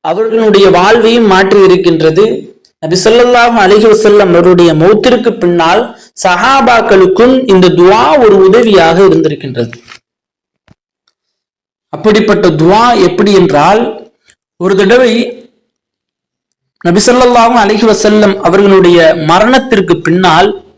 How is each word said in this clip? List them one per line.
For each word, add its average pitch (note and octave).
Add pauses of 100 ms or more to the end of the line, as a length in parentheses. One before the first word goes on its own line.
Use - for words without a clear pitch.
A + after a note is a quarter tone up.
அவர்களுடைய G#3
வாழ்வையும் A3
மாற்றி G3
இருக்கின்றது. E3+ (600)
நபி E3
ஸல்லல்லாஹு A#3+
அலைஹி G#3
வஸல்லம் G#3
அவருடைய F3
மௌத்திற்கு G#3
பின்னால் F3 (420)
சஹாபாக்களுக்கும் A3 (120)
இந்த F#3
துஆ F#3 (160)
ஒரு G#3 (100)
உதவியாக F#3+
இருந்திருக்கின்றது. C#3+ (2250)
அப்படிப்பட்ட G#3 (160)
துஆ G3 (240)
எப்படி G#3
என்றால், F3 (760)
ஒரு F#3+
தடவை A3 (1700)
நபி F3+
ஸல்லல்லாஹு B3
அலைஹி G#3+
வஸல்லம் G#3
அவர்களுடைய F#3+ (340)
மரணத்திற்கு G#3+
பின்னால் F3+ (280)